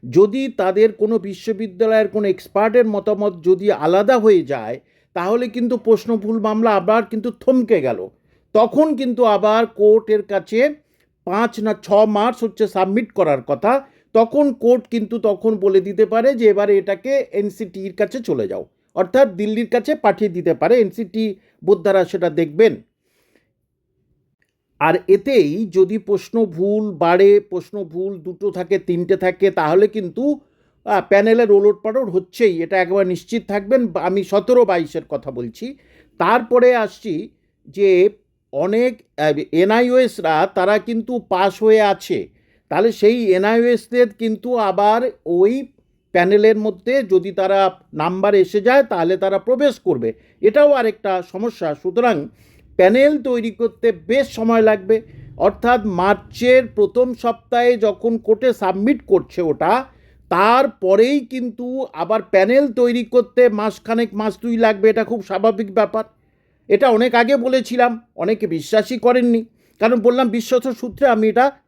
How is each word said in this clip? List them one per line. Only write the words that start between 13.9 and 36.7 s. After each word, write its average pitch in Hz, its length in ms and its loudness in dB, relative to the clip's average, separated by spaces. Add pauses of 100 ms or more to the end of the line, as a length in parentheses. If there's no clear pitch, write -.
তখন 254 400 2
কোর্ট 233 380 0
কিন্তু 226 280 -4
তখন 214 380 -2
বলে 190 240 2
দিতে 196 260 0
পারে 233 280 0
যে 226 140 2
এবারে 202 300 2
এটাকে 202 540 -4
এনসিটির 196 600 -8
কাছে 208 280 -4
চলে 127 280 -4
যাও, 92 180 -10 (280)
অর্থাৎ 220 340 0
দিল্লির 208 380 -4
কাছে - 280 -2
পাঠিয়ে 208 360 -2
দিতে 170 240 -2
পারে। 220 260 2
এনসিটি 214 540 -4 (300)
বোদ্ধারা 190 400 2
সেটা 175 260 -4
দেখবেন। 160 520 0 (2000)
আর 160 160 0 (140)
এতেই 202 580 0
যদি 185 320 0
প্রশ্ন 202 460 -4
ভুল 202 500 -4
বাড়ে, 185 460 4
প্রশ্ন 190 440 -10
ভুল 185 340 -8
দুটো 180 320 -8
থাকে, 180 280 -4
তিনটে 175 380 -2
থাকে, 185 340 0
তাহলে 180 380 2
কিন্তু, 220 520 -4 (440)
আহ, 208 240 0
প্যানেলের 220 420 4
ওলটপালট 208 600 2
হচ্ছেই, 185 520 -2
এটা 175 160 -2
একবার 185 280 0
নিশ্চিত 185 420 -6
থাকবেন। 208 460 -2
আমি 185 300 -2
সতেরো 214 400 2
বাইশের 170 440 -4
কথা 143 220 -8
বলছি। 120 460 -12 (420)
তারপরে 240 580 2